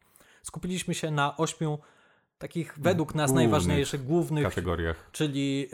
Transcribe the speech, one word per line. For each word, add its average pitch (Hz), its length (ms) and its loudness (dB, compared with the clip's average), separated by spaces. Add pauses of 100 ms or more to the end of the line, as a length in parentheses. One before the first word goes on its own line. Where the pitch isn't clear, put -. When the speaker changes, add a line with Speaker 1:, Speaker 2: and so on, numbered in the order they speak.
(420)
Speaker 1:
Skupiliśmy 180 500 -4
się 160 180 -2
na 143 260 2
ośmiu 151 420 -2 (580)
takich 147 420 -8
według 160 360 0
nas 147 160 2
Speaker 2:
Głównych 131 200 4
Speaker 1:
najważniejszych, 123 540 2
głównych, 151 380 2
Speaker 2:
kategoriach. 85 680 -2
Speaker 1:
czyli 139 640 -2